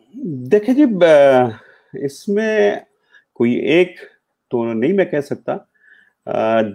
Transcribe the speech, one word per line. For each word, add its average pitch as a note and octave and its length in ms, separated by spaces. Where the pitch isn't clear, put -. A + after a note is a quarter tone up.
देखिए G#3 260
जी, C#4+ 120
ब-, C#3+ 640
इसमें G#3 880
कोई A#2+ 260
एक F3 360
तो A#2+ 140
नहीं A#2 280
मैं F#3+ 180
कह D3+ 100
सकता। C3+ 320
अ, A2 360